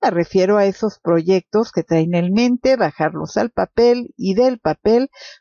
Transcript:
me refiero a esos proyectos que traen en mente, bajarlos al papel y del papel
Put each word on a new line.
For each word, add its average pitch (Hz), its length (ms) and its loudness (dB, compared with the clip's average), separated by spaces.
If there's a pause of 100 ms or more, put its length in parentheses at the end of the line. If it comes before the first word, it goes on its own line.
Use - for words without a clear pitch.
me 214 100 0
refiero 185 460 0
a 202 80 4
esos 196 340 -4
proyectos 180 720 0
que 165 120 -4
traen 165 300 0
en 180 200 0
mente, 247 420 2
bajarlos 160 640 -4
al 240 140 -2
papel 240 640 0
y 190 160 -2
del 247 260 0
papel 226 500 0 (320)